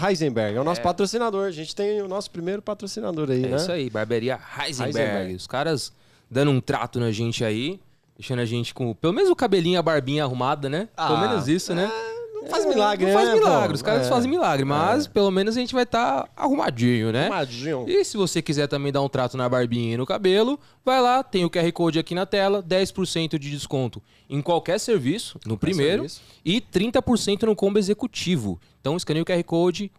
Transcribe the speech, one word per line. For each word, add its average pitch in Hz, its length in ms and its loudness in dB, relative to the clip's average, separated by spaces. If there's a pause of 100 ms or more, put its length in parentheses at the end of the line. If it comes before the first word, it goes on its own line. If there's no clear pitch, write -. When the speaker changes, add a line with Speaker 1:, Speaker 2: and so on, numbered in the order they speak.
Speaker 1:
Heisenberg. 123 500 2
É 127 40 0
o - 20 2
nosso 170 160 0
Speaker 2:
É. - 40 -6
Speaker 1:
patrocinador. 196 640 0
A 185 40 -4
gente 156 240 -10
tem 208 260 -2
o 196 60 -6
nosso 190 240 -6
primeiro 185 300 -6
patrocinador 196 680 -4
aí, 127 140 2
Speaker 2:
É 131 60 0
Speaker 1:
né? 127 80 0
Speaker 2:
isso 175 160 -2
aí, 139 160 -4
Barbearia 113 500 -2 (180)
Heisenberg. 139 400 -4
Speaker 1:
Heisenberg. 98 380 -2
Speaker 2:
Os - 120 -12
caras 143 440 -2 (380)
dando 139 220 2
um 127 100 2
trato 123 380 -4
na 117 120 0
gente 117 320 -2
aí, 123 360 -2 (380)
deixando 123 220 -6
a 120 60 0
gente 117 280 -4
com, 120 200 -4
pelo 165 200 -2
menos 370 180 2
o - 40 4
cabelinho 185 380 2
e 185 40 2
a 170 40 2
barbinha 151 420 0
arrumada, 135 460 -2
né? 180 260 -4
Pelo 156 200 0
Speaker 1:
Ah, - 120 2
Speaker 2:
menos 156 200 -2
isso, 180 260 0
né? 175 180 0
Speaker 1:
é... 453 500 -10
Não - 60 -10
faz 415 180 -2
Speaker 2:
É, 381 40 0
Speaker 1:
milagre, 202 380 2
Speaker 2:
não 196 60 4
faz - 160 6
Speaker 1:
né, - 60 2
pô? - 40 8
Speaker 2:
milagre, 175 360 4
os - 60 -6
caras - 240 2
Speaker 1:
É. 123 40 2
Speaker 2:
fazem 247 200 2
milagre, 190 360 2
mas 180 420 2
Speaker 1:
É. - 20 -14
Speaker 2:
pelo 196 220 2
menos 202 260 0
a - 20 0
gente 247 140 -4
vai 247 140 2
tá 247 480 0
arrumadinho, 123 760 2
né? 123 140 2
Speaker 1:
Arrumadinho. 135 600 -4
Speaker 2:
E 392 180 4
se - 120 -8
você 175 240 0
quiser 143 260 0
também 143 240 -2
dar 139 100 2
um 139 80 0
trato 127 280 -2
na 127 120 0
barbinha 120 460 0
e - 20 -2
no 131 80 -2
cabelo, 208 540 2 (260)
vai 262 160 4
lá, 247 220 4
tem 185 220 -2
o 165 40 2
Q - 100 -4
R 165 120 2
Code 165 280 0
aqui 165 140 -4
na 185 140 -2
tela, 196 340 2
dez 185 300 0
por 190 160 -2
cento 165 320 -2
de 143 100 -8
desconto 131 520 -4 (280)
em 139 120 -4
qualquer 170 380 0
serviço, 185 680 -2
no 107 100 -4
Speaker 1:
Qualquer - 40 -4
Speaker 2:
primeiro, 185 500 0
Speaker 1:
serviço. - 120 -18 (240)
Speaker 2:
e 196 160 0
trinta 226 400 0
por 240 160 2
cento 202 300 0
no 214 80 4
combo 202 240 2
executivo. 175 800 -2 (200)
Então 147 160 -2
escaneie 165 280 -2
o - 20 -14
Q 185 80 0
R 175 100 0
Code, 175 560 0